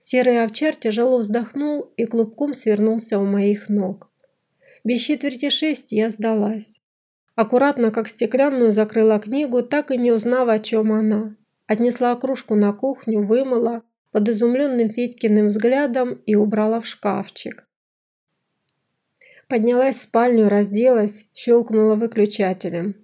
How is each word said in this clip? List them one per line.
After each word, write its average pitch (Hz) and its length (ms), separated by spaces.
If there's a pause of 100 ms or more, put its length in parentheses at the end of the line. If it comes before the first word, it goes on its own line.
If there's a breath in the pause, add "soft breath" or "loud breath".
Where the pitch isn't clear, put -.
Серый 247 420
овчар 294 320
тяжело 240 440
вздохнул 254 760
и 233 100
клубком 233 500
свернулся 220 640
у 196 60
моих 202 440
ног. 196 400 (720 soft breath)
Без 233 180
четверти 285 480
шесть 285 420
я 214 180
сдалась. 214 720 (540)
Аккуратно, 240 560
как 220 160
стеклянную, 254 640
закрыла 214 480
книгу, 247 420
так 285 300
и 254 60
не 240 140
узнав, 240 380
о 220 100
чём 220 320
она. 214 440 (320)
Отнесла 240 480
кружку 262 400
на 208 180
кухню, 220 520
вымыла 233 580 (280)
под 208 180
изумлённым 240 600
Федькиным 220 580
взглядом 247 800
и 214 100
убрала 214 460
в 226 60
шкафчик. - 840 (1800 soft breath)
Поднялась 247 460
в - 80
спальню, 233 440
разделась, 208 840
щёлкнула 220 640
выключателем, 202 1080